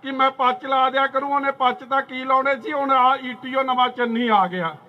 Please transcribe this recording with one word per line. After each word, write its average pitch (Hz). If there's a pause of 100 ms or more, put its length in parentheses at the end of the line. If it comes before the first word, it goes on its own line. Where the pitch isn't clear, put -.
ਕਿ 269
ਮੈਂ 262
ਪੱਚ 254
ਲਾ 262
ਦਿਆ 269
ਕਰੂੰ, 277
ਉਹਨੇ 277
ਪੱਚ 254
ਤਾਂ 269
ਕੀ 262
ਲਾਉਣੇ 262
ਸੀ, 311
ਹੁਣ 277
ਆ 262
ਈ 254
ਟੀ 262
ਓ 269
ਨਵਾਂ 254
ਚੰਨੀ 240
ਆ 202
ਗਿਆ 175 (140)